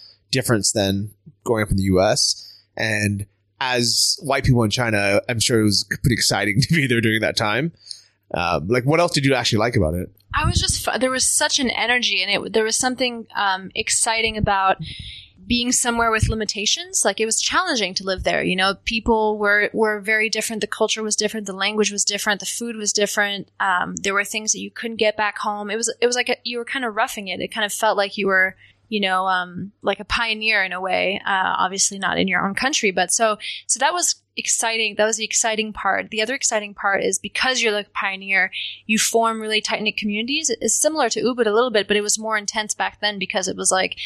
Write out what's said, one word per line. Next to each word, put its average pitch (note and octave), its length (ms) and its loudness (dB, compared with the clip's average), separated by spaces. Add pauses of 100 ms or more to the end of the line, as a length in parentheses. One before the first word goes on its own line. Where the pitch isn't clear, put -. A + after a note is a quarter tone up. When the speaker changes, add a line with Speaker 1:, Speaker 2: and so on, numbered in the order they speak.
(320)
Speaker 1:
difference A#2 400 0
than G2+ 400 0 (320)
growing A2 200 2
up - 60 -4
in G#2 60 2
the F#2+ 80 2
U F#2 180 4
S. - 440 2 (320)
And G#2 480 0 (340)
as B2 600 0
white C#3 220 0
people A#2+ 200 6
in G#2+ 60 2
China, G#2 580 2
I'm A#2+ 120 0
sure A2+ 200 4
it A2 40 4
was G#2 260 2
pretty - 240 2
exciting G2+ 480 0
<laughs> - 0 -
to D#3 140 2
be C#3 120 2
there A#2+ 140 2
during A2 200 2
that F2 140 0
time. B2 380 0 (600)
Um, E2+ 340 0
like, A#2+ 180 2
what D#3 140 4
else E3+ 140 2
did C#3 120 2
you C3+ 80 4
actually B2 260 0
like A#2+ 160 0
about E2 200 2
it? F2+ 160 -6 (220)
Speaker 2:
I D4+ 120 0
was F4 140 2
just, - 260 -4
fu-, - 140 -2
there B3+ 100 0
was B3+ 160 0
such - 340 0
an B3 120 0
energy, A3+ 500 0
and G3 240 0
it, F#3+ 80 -10
there A3 100 4
was A3 120 0
something, B3 500 -2 (100)
um, F#3+ 380 -2
exciting A3 640 0
about G3 400 2 (720)
being A#3+ 240 2
somewhere A#3 400 2
with G#3+ 160 2
limitations. A3 800 -2
Like, G3+ 160 0
it A3 40 2
was A3 160 0
challenging C4+ 540 0
to G3 80 -4
live F#3+ 200 -2
there. E3+ 200 2
You F3+ 140 0
know, F#3+ 260 2
people A3 540 0
were, G#3 360 2
were G#3+ 280 0
very A3 280 2
different. G#3+ 300 -4
The G3+ 80 -2
culture A3 340 -2
was G#3+ 140 -2
different. G#3+ 320 -2
The F#3+ 60 -8
language G3+ 360 0
was G3+ 140 -2
different. G3+ 380 -2
The - 40 -10
food A#3 300 -6
was G#3 160 -4
different. G3+ 580 0 (120)
Um, F3+ 340 0
there G3 180 -2
were G3+ 120 2
things G#3+ 260 -4
that F#3+ 80 -2
you G3+ 100 -10
couldn't A3+ 280 -8
get G#3+ 180 2
back G#3 240 -2
home. G#3 320 -4
It G#3+ 60 -2
was, A3+ 140 -2 (100)
it A#3+ 40 2
was B3 120 2
like B3 120 -2
a, A#3+ 140 0
you A#3+ 140 -6
were A#3 80 -6
kind C4 180 -4
of G#3+ 120 -4
roughing G#3+ 340 -2
it. F3+ 100 -6
It - 80 -6
kind A3 180 -4
of G3+ 60 -2
felt G#3+ 260 2
like G3 200 -2
you G3 100 0
were, F#3+ 300 2 (320)
you G#3+ 100 -2
know, F#3+ 280 0
um, F3+ 440 -4 (100)
like G3 200 -2
a G3+ 40 -12
pioneer A3 580 0
in F#3 100 -4
a F#3 80 -6
way, F#3 440 0
uh, F#3 320 0
obviously F#3+ 420 0
not E3+ 180 -2
in F#3 100 2
your F#3 180 0
own G3 100 -2
country, B3+ 360 0
but F3+ 200 0
so, G#3+ 260 2 (300)
so - 120 -2
that D4+ 140 2
was F4 220 -2 (220)
exciting. A3+ 580 -2
That G#3+ 100 4
was A3 120 0
the A3 80 -4
exciting A3 480 0
part. F#3+ 360 -2
The G#3+ 120 -2
other A#3+ 140 0
exciting G#3 380 -2
part G3 300 0
is - 160 0
because B3+ 420 0
you're A3 120 2
the G#3 200 -2
pioneer, G3 560 0 (360)
you A3 120 0
form A3+ 440 2
really G#3+ 180 0
tight-knit G#3+ 380 -2
communities. A#3 520 -2
It A3 120 -4
is A3+ 180 0
similar D4+ 300 2
to - 120 -2
Ubud A#3+ 260 2
a G#3 40 2
little A#3 200 4
bit, G3+ 180 2
but G#3 80 4
it G#3 40 2
was G#3 160 0
more A3 200 -2
intense G#3 380 -4
back - 260 -4
then G#3 180 -2
because F#3+ 300 -2
it F#3+ 80 -6
was F#3+ 140 0
like F#3+ 340 0